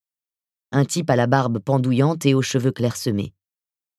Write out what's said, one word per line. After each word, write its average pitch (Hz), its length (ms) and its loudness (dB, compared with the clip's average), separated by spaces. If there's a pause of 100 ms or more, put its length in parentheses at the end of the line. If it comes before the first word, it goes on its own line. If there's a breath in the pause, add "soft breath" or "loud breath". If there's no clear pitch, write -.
(720)
Un 139 100 4
type 165 260 -4
à 131 60 4
la 120 120 2
barbe 123 320 0
pendouillante 131 680 0
et 139 80 4
aux 131 80 2
cheveux 127 320 -2
clairsemés. 117 600 -4 (640)